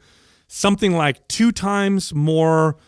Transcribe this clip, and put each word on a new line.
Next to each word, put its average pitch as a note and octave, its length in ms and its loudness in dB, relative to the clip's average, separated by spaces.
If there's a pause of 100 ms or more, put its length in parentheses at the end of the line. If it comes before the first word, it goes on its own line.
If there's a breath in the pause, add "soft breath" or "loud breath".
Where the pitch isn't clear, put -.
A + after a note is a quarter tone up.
(460 soft breath)
something G3+ 480 0
like D3 320 -2
two A#3 260 0
times G3 640 -4
more D#3+ 640 2 (120 soft breath)